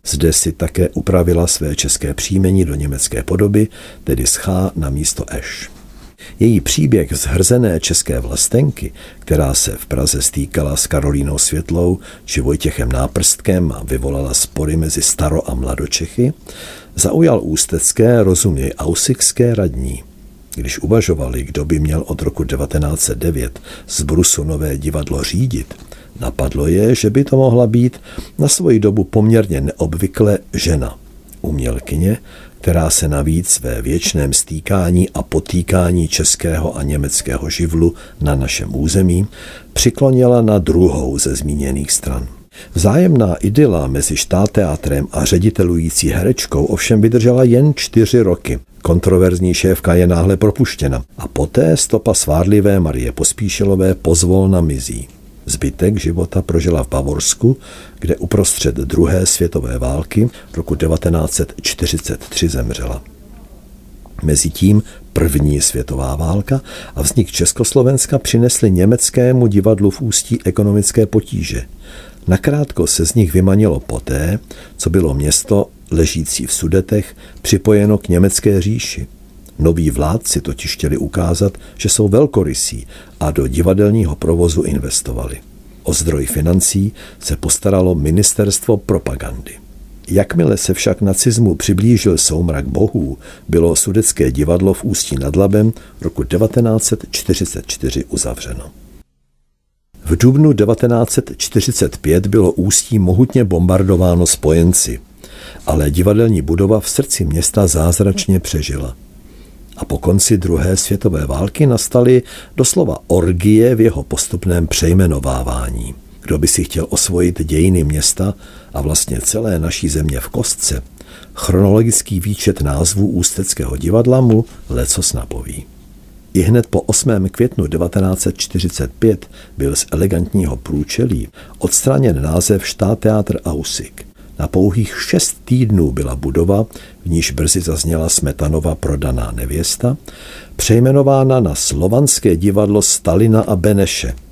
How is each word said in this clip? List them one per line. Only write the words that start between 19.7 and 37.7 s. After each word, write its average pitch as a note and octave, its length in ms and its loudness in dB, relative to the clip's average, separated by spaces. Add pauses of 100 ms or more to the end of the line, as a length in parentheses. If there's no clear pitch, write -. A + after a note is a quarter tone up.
Když B1 240 -8
uvažovali, D2 640 0
kdo D2 220 -6
by D#2 140 0
měl D2+ 280 0
od - 160 -6
roku - 220 -4
devatenáct C#2+ 560 -2
set - 180 -4
devět C3 420 -4 (260)
z - 160 -8
Brusu D#2 420 0
Nové D2 340 -4
divadlo D2 440 -4
řídit, A#2 520 -4 (460)
napadlo - 460 -2
je, G#2 280 4
že G#2+ 160 2
by C3+ 140 2
to C3+ 120 0
mohla B2 300 4
být A#2+ 340 0 (380)
na C#3+ 100 2
svoji C#3+ 300 2
dobu G#2 260 2
poměrně G#2+ 560 2
neobvykle F2+ 800 0 (140)
žena – - 460 -2 (440)
umělkyně, D2+ 760 -2 (420)
která E2 300 2
se - 180 0
navíc D2+ 520 0
ve A#1 220 -6
věčném C#3 500 -2
stýkání F2 800 0
a - 120 -6
potýkání F2+ 840 0
českého D#2+ 680 -2
a C#2+ 60 -6
německého C#2+ 680 -4
živlu E2 440 0 (260)